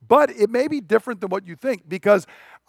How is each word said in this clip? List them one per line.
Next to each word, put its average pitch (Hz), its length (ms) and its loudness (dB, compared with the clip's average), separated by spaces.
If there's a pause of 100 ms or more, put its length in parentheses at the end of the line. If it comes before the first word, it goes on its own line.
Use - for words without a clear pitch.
But 285 260 4
it 220 180 0
may 247 180 -2
be 294 140 -6
different 208 400 -4
than 196 80 -8
what 190 180 -6
you 170 80 -16
think, 233 320 -8
because 190 380 2 (440)